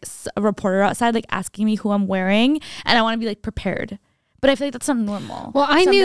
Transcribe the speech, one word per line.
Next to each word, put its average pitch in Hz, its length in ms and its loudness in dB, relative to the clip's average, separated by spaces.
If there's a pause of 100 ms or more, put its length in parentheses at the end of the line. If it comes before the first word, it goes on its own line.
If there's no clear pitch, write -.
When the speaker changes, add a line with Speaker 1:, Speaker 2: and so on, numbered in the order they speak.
Speaker 1:
s-, - 240 -14 (100)
a 208 60 0
reporter 196 400 0
outside, 233 320 0
like, 226 160 -4
asking - 340 -4
me 214 120 2
who 208 120 -4
I'm 202 160 0
wearing, 202 560 2 (240)
and 233 100 2
I 233 60 4
wanna 226 160 -2
be, 226 80 -4
like, 202 160 -6
prepared. - 560 -6 (440)
But 269 100 6
I 269 40 2
feel 285 120 -2
like 269 60 -6
that's 247 160 -8
not 262 80 0
normal. 208 580 -6
Speaker 2:
Well, 277 120 4
I 311 180 4
Speaker 1:
So 370 40 6
I'm - 60 6
Speaker 2:
knew 392 100 6